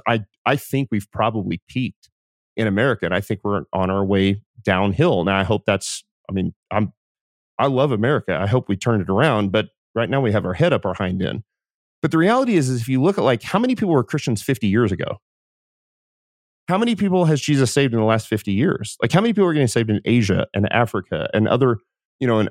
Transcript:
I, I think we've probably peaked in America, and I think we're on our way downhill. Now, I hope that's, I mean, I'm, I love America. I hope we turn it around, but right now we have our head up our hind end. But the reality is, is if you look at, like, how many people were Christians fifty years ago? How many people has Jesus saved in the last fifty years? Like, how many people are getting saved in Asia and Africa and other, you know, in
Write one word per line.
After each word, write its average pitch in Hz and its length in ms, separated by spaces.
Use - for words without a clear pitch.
I, 113 200
I 139 120
think 135 340
we've 104 200
probably 107 560
peaked - 440
in 110 100
America, 107 400
and 90 80
I 98 80
think 101 200
we're 101 300
on 95 160
our 98 160
way 98 380
downhill. 101 640
Now, 98 140
I 98 60
hope 107 200
that's, - 400
I - 60
mean, 92 180
I'm, 101 220
I 135 100
love 135 220
America. 113 460
I 92 100
hope 120 220
we 98 80
turn 110 240
it 85 80
around, 104 420
but 107 200
right 113 160
now 135 100
we 123 120
have 92 120
our 90 100
head 160 180
up 107 120
our 92 100
hind 92 280
end. - 200
But 160 100
the 165 60
reality 233 360
is, 143 140
is 127 140
if 113 60
you 131 140
look 196 160
at, - 60
like, 120 180
how - 160
many 254 160
people 190 200
were 123 100
Christians 131 380
fifty 123 260
years 107 240
ago? - 260
How 180 100
many 233 160
people 185 300
has 156 160
Jesus 135 320
saved 139 220
in 117 40
the 110 80
last 110 220
fifty 104 240
years? 113 500
Like, 120 80
how 180 100
many 233 120
people 190 160
are 165 40
getting 147 140
saved 110 240
in 104 140
Asia 101 500
and - 180
Africa 101 600
and 107 160
other, 123 300
you 127 80
know, 113 100
in 104 120